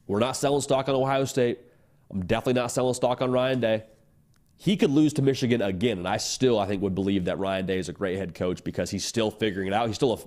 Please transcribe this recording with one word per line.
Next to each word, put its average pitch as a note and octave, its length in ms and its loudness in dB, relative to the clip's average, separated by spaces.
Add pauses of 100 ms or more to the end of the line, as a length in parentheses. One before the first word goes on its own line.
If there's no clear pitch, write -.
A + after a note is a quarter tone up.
we're G2+ 120 0
not B2+ 180 0
selling C#3+ 240 2
stock C3 260 0
on C#3 80 0
Ohio C3+ 300 2
State. B2 340 0 (520)
I'm F#2 140 -4
definitely B2 360 0
not A#2+ 100 -4
selling B2+ 220 2
stock B2 280 0
on B2+ 100 0
Ryan B2+ 280 2
Day. A2 240 0 (760)
He G3 200 0
could F#3 140 2
lose D3+ 220 4
to - 80 0
Michigan B2 400 2
again, G2 360 0
and F2+ 100 -6
I G2+ 80 0
still, A#2+ 440 2
I G2+ 60 2
think, G2 160 -2
would G2 140 0
believe F#2+ 300 0
that F2+ 120 -2
Ryan F#2+ 280 -2
Day F#2 120 0
is F2+ 120 -4
a - 20 -8
great F#2+ 260 -4
head F2+ 160 -6
coach F2+ 300 -4
because F2+ 260 -4
he's G2 140 -4
still A2 260 -2
figuring G2 380 -2
it G2 60 -2
out. A#2 140 0
He's G#2 100 -4
still B2 160 2
a, F#2+ 140 -2